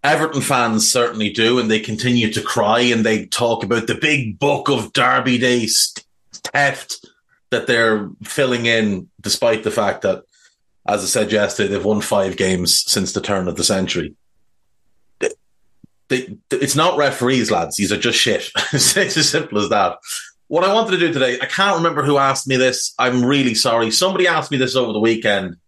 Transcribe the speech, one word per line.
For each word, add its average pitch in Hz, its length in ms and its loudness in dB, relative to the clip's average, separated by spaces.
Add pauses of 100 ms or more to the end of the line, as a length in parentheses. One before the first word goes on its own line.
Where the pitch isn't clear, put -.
Everton 147 380 0
fans 117 500 0
certainly 117 400 0
do, 113 260 2
and 110 140 0
they 110 80 2
continue 117 540 0
to 110 80 -4
cry, 113 400 0
and 117 220 2
they 110 220 0
talk 117 380 -2
about 110 240 -2
the 127 80 -2
big 131 420 -2
book - 320 -2
of 117 240 -2
Derby 127 460 0
Day 123 260 2
st-, - 400 -2 (480)
theft - 500 -2 (460)
that 120 160 -2
they're 113 440 2 (140)
filling 123 440 0
in, 107 420 0 (100)
despite 110 440 0
the 104 80 -2
fact 101 320 -2
that, 95 180 -2 (680)
as 101 140 0
I 92 40 -6
said 107 260 0
yesterday, 104 340 0
they've 98 160 -2
won 107 160 2
five 98 380 0
games 92 520 0
since 95 220 -2
the 101 80 -4
turn 95 300 -2
of - 80 -6
the 92 80 -2
century. 92 500 -2 (1040)
They, - 100 -2 (760)
they, 127 300 -4 (120)
it's 135 280 -2
not 165 200 2
referees, 123 540 0
lads. 82 240 0
These 101 160 -2
are 104 60 0
just 117 200 0
shit. - 320 0 (120)
<laughs> - 100 -4
It's - 240 2
as 160 320 2
simple 160 320 -2
as 202 80 0
that. 101 300 2 (500)
What 165 160 0
I 196 100 2
wanted 220 180 2
to 175 80 0
do 170 120 2
today, 127 300 0
I - 40 -4
can't 196 300 0
remember 160 280 0
who 143 140 2
asked 135 300 0
me 131 80 2
this. 127 420 0
I'm 123 280 2
really 131 280 2
sorry. 117 380 2
Somebody 185 360 2
asked 160 220 0
me 143 80 -2
this 127 200 0
over 117 160 0
the 107 80 0
weekend 104 560 0 (100)